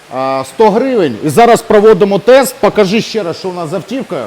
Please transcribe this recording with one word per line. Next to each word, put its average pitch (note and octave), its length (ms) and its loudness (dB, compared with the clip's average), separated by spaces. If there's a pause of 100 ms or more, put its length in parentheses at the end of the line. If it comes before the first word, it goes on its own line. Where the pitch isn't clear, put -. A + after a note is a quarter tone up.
(140)
А, C3 340 -4
сто A3 220 2
гривень. G3+ 540 -2
І D3+ 60 -2
зараз A3+ 320 4
проводимо G3+ 580 2
тест. C4 400 2
Покажи G#3 420 0
ще G#3 220 -6
раз, E3 160 -6
що F#3+ 100 -8
у F3+ 40 -10
нас E3+ 160 -8
з D3+ 40 -10
автівкою. F#3+ 540 -8